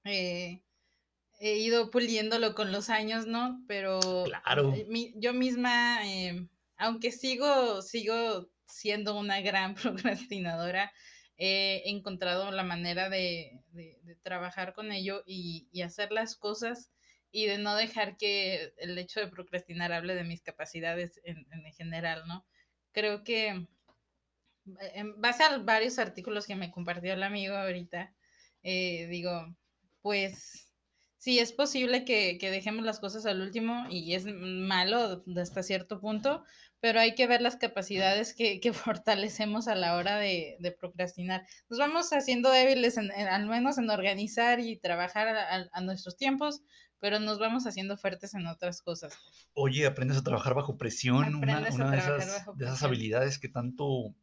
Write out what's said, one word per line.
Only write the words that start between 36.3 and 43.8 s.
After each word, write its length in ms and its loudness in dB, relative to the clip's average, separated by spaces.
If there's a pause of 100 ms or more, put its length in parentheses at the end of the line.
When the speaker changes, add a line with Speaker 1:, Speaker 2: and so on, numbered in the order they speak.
Speaker 1:
pero 200 4
hay 160 6
que 120 4
ver 140 4
las 160 2
capacidades 760 0
que, 280 0
que 120 4
<laughs> 240 -2
fortalecemos 720 0
a 80 2
la 200 2
hora 220 0
de, 420 0
de 120 -2
procrastinar. 760 -6 (240)
Nos 100 -6
vamos 340 2
haciendo 380 4
débiles, 460 8
en, 140 -2
en, 160 -2
al 200 2
menos 300 2
en 120 0